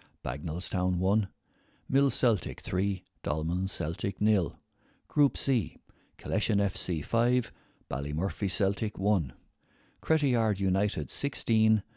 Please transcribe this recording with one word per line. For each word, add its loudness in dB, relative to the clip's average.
Bagnallstown -2
one. 2
Mill 2
Celtic 0
three, -2
Dolman -2
Celtic -4
nil. 2
Group 2
C, -2
Kileshan 0
F 0
C -2
five, 0
Ballymurphy -2
Celtic -2
one. 0
Crettyard 2
United 0
sixteen, 2